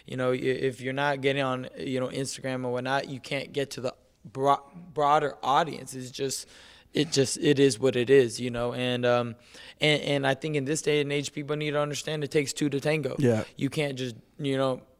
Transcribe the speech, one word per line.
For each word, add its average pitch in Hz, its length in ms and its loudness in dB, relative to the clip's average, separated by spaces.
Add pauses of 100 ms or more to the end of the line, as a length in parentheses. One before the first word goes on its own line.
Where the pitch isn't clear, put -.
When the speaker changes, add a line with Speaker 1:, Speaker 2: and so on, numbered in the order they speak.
Speaker 1:
You 127 120 -8
know, 127 140 2
i-, 127 40 2
if 127 460 -2
you're 127 120 -4
not 143 280 0
getting 139 200 2
on, 127 260 -2 (120)
you 127 200 -2
know, 127 100 -2
Instagram 131 460 -6
and 127 180 -4
whatnot, 131 360 -2
you 131 100 -8
can't - 340 -6
get 139 180 -2
to 135 100 -12
the 131 140 -6 (300)
bro-, 135 360 2 (320)
broader 147 480 2
audience. 139 540 0
It's 127 160 -12
just, 135 340 -6 (480)
it 151 200 0
just, 135 240 2
it 143 200 4
is 135 220 4
what 127 160 2
it 123 140 0
is, 127 280 8
you 123 140 -4
know? 120 220 -2
And, 123 320 -2
um, 120 300 2 (440)
and, 151 220 4
and 139 260 0
I 135 60 2
think 147 240 -4
in 135 80 -2
this 147 160 -2
day 147 180 2
and 143 140 -2
age, 143 180 -4
people 147 240 -6
need 151 160 -4
to 147 80 -2
understand 147 460 -4
it 135 60 -8
takes 143 200 2
two - 180 0
to 139 120 -2
tango. 151 360 0
Speaker 2:
Yeah. 117 280 4 (100)
Speaker 1:
You 135 140 -2
can't 143 280 -2
just, 123 180 -6 (220)
you 139 200 -2
know 131 240 0 (180)